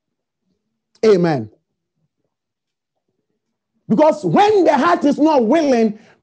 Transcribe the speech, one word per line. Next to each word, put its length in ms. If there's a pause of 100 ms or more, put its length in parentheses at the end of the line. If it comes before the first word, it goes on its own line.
(1040)
Amen. 460 (2500)
Because 340
when 420
the 120
heart 260
is 140
not 280
willing, 540 (240)